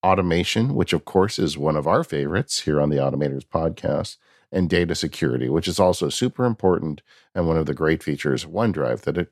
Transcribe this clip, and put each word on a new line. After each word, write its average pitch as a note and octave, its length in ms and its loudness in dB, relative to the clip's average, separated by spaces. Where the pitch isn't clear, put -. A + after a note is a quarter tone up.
automation, F#2 720 2
which - 180 0
of E2 120 0
course G2 340 0
is D2+ 180 0
one D2+ 200 0
of C#2+ 100 -2
our A2+ 160 2
favorites D2 600 -4
here D2+ 180 2
on D2 100 2
the D2 60 2
Automators C#2 500 -2
podcast, D#2+ 720 -4
and F2+ 180 0
data E2+ 280 2
security, B1+ 520 -2
which D#2 200 0
is E2 100 -2
also F2+ 300 2
super B2+ 360 -2
important E2+ 560 0
and F2 140 -2
one D#2+ 100 2
of D#2+ 100 0
the D2+ 60 -2
great D#2+ 300 0
features C#2+ 400 -2
of D#2 80 -14
OneDrive, E2 520 -2
that D2+ 140 -2
it F2 160 -4